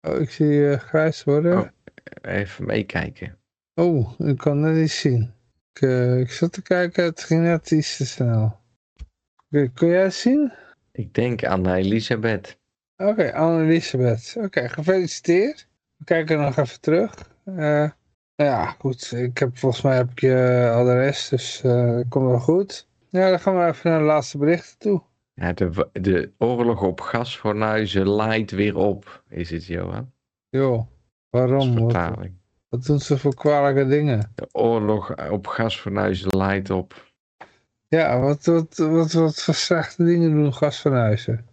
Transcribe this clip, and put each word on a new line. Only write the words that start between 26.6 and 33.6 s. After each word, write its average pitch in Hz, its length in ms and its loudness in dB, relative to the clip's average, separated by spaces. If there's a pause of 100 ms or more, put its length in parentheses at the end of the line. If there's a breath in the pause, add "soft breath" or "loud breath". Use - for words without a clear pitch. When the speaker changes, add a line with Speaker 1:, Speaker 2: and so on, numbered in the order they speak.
Speaker 2:
op 92 200 -2
gasfornuizen 107 1040 -2
laait 107 440 0
weer 101 240 -2
op, 98 540 -4
is 85 200 -10
het, 82 160 -8
Johan? 90 460 -8 (380)
Speaker 1:
Joh, 127 380 -2 (420)
waarom? 127 300 2
Speaker 2:
Dat 135 80 0
is 120 140 2
Speaker 1:
Wat, 117 100 2
Speaker 2:
vertaling. 90 420 -4 (360)
Speaker 1:
wat 123 160 -6
doen 147 140 2
ze 139 180 -2
voor 135 180 -2
kwalijke 139 520 2